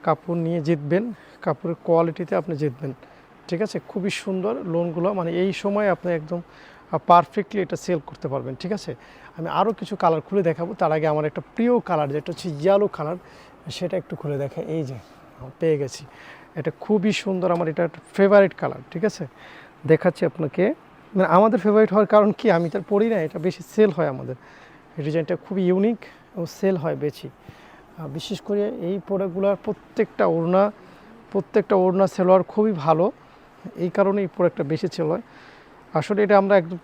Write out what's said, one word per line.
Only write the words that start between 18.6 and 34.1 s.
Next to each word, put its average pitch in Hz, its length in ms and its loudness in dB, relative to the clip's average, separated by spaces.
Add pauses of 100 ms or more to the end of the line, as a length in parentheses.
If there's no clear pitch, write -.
কালার, 131 220 -6 (100)
ঠিক 170 180 -6
আছে? - 140 -12 (680)
দেখাচ্ছি 165 400 2
আপনাকে, 165 340 -2 (520)
মানে 185 200 2
আমাদের 214 280 6
ফেভারিট 214 300 4
হওয়ার 208 200 4
কারণ 208 240 6
কি, - 80 -2 (100)
আমি 170 180 0
তার 196 180 -4
পরি 208 200 2
না, 214 40 0 (100)
এটা 165 200 -8
বেশি 180 160 -4 (120)
সেল 214 220 4
হয় 160 180 0
আমাদের। 131 220 -10 (600)
এই 156 100 -8
ডিজাইনটা 160 280 -2 (100)
খুবই 190 260 -2
ইউনিক 202 280 2 (360)
এবং 170 120 -6 (120)
সেল 196 240 0
হয় 151 240 -4
বেশি। 143 240 -8 (680)
আহ, 160 100 -12 (100)
বিশেষ 180 280 -8
করে 202 160 -2 (260)
এই 196 80 -4 (120)
প্রোডাক্টগুলোর 196 480 -2 (100)
প্রত্যেকটা - 580 -4 (100)
ওড়না, 175 280 2 (680)
প্রত্যেকটা 202 420 0 (100)
ওড়না 190 220 4 (100)
সেলোয়ার 185 260 6 (100)
খুবই 214 200 2 (120)
ভালো, 160 220 4 (800)
এই 180 120 -2
কারণে 196 280 2